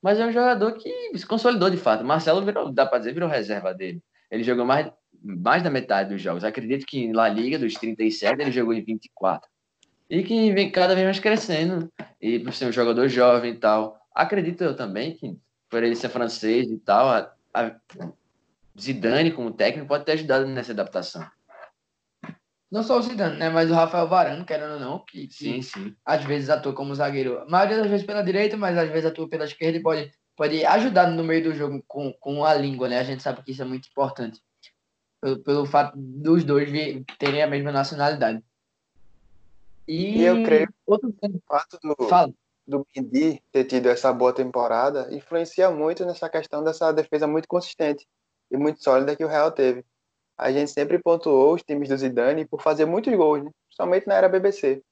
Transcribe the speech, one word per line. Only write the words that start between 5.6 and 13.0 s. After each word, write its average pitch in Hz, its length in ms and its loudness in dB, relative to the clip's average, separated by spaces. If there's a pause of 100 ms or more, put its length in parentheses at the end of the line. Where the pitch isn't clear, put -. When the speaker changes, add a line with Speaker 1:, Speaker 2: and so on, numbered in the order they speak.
Speaker 1:
da 165 80 -2
metade 101 380 -2
dos 98 120 -8
jogos. 87 220 -6
Acredito 117 420 -4
que - 140 -10
em 117 140 -4
La 113 160 4
Liga, 117 280 -2
dos 117 180 -4
trinta 110 280 -6
e 110 80 2
sete, 107 320 -2
ele 139 80 -2
jogou 117 240 0
em 110 80 -6
vinte 110 220 -8
e - 100 -20
quatro. 92 340 -2 (600)
E 170 140 0
que 220 280 2
vem 196 180 2
cada 185 240 4
vez 185 120 2
mais 190 140 0
crescendo. 180 680 0 (320)
E 117 200 0
por 123 120 -8
ser 127 140 -4
um 120 60 0
jogador 120 360 2